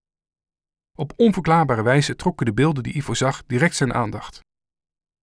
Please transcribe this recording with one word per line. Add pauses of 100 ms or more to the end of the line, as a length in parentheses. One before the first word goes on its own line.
(960)
Op
onverklaarbare
wijze
trokken
de
beelden
die
Ivo
zag
direct
zijn
aandacht. (840)